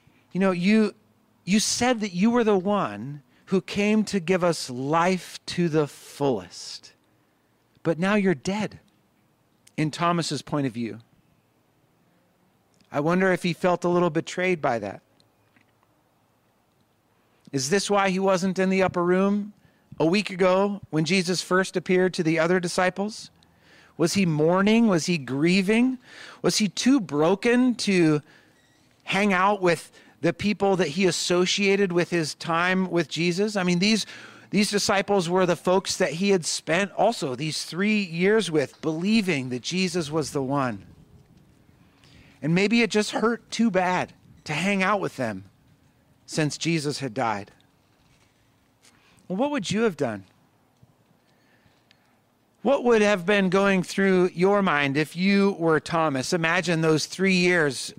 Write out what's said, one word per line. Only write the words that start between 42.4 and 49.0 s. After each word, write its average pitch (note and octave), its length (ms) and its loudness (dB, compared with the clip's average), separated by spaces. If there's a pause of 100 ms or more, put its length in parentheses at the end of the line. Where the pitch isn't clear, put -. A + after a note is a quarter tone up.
And D3+ 140 -2
maybe G3+ 260 2
it A3 100 0
just G#3 200 0
hurt A3+ 400 -4
too A3+ 200 0
bad F3+ 440 -2 (300)
to D3+ 100 -8
hang F#3+ 280 -2
out G3 180 0
with D3+ 160 -6
them G#2 280 -6 (800)
since D3+ 320 -4
Jesus D3+ 440 -4
had C3+ 120 -8
died. G#2+ 380 -4 (1800)